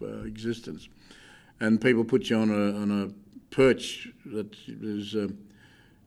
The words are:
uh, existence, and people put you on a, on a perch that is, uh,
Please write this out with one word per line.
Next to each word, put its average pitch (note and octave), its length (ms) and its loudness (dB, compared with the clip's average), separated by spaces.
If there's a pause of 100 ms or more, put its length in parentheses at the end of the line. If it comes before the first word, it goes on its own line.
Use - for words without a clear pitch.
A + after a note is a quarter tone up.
uh, G#2+ 220 -10
existence, A2 640 -8 (760)
and A2 200 4
people A#2 240 4
put A#2 240 2
you A#2 80 4
on A2 140 4
a, G#2 260 2
on G2+ 280 0
a - 500 -16
perch - 520 2 (200)
that G#2+ 280 -8 (120)
is, G#2+ 500 -8
uh, G2+ 120 0 (800)